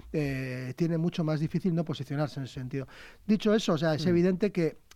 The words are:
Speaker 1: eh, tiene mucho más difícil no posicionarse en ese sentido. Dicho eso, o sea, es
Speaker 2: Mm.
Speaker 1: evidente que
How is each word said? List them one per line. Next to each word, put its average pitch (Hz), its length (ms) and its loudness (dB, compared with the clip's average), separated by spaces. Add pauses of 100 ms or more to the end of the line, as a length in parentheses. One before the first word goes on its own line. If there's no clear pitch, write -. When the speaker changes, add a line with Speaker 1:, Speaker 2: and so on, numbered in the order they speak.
(120)
Speaker 1:
eh, 131 640 -4
tiene 170 220 0
mucho 170 260 0
más 156 160 0
difícil 165 360 0
no 156 100 0
posicionarse 139 560 -4
en 131 40 -6
ese 120 100 -12
sentido. 127 340 -8 (380)
Dicho 208 280 4
eso, 208 200 2
o 151 40 2
sea, 160 160 2
es 156 120 0
Speaker 2:
Mm. - 20 2
Speaker 1:
evidente 180 440 4
que 165 260 0 (180)